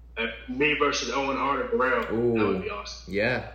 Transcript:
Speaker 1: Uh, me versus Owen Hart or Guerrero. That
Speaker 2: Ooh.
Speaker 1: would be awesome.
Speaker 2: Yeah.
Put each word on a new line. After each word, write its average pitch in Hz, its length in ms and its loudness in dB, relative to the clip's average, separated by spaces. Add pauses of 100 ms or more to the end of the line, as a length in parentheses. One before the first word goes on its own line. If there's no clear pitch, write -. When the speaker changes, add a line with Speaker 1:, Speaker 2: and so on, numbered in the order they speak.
(180)
Speaker 1:
Uh, 117 100 -2 (200)
me 143 320 2
versus 139 340 0
Owen 139 220 0
Hart 135 240 0
or 120 80 -2
Guerrero. 120 360 2
That 110 100 -6
Speaker 2:
Ooh. 113 400 4
Speaker 1:
would 92 100 -2
be - 60 -4
awesome. - 440 -10
Speaker 2:
Yeah. 110 400 0